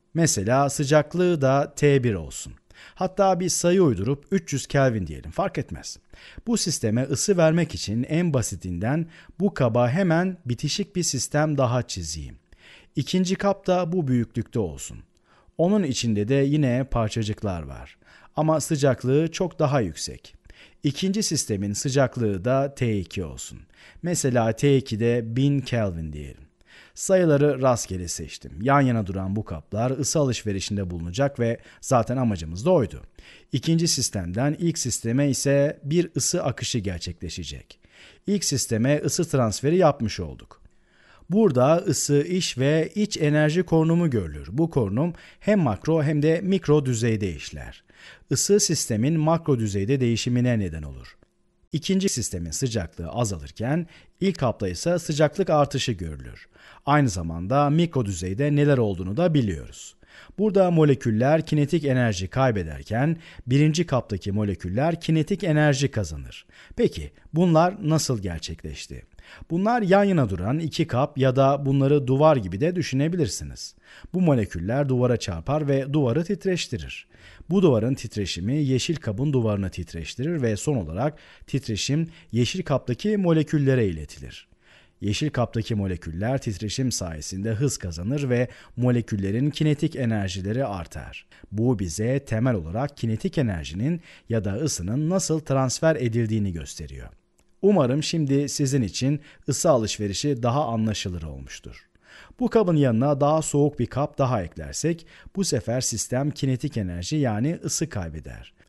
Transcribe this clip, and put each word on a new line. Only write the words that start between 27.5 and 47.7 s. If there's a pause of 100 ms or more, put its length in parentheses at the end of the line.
rastgele
seçtim. (100)
Yan
yana
duran
bu
kaplar
ısı
alışverişinde
bulunacak
ve (220)
zaten
amacımız
da
oydu. (500)
İkinci
sistemden
ilk
sisteme
ise
bir
ısı
akışı
gerçekleşecek. (480)
İlk
sisteme
ısı
transferi
yapmış
olduk. (680)
Burada
ısı,
iş
ve
iç
enerji
korunumu
görülür.
Bu
korunum (260)
hem
makro
hem
de
mikro
düzeyde
işler. (460)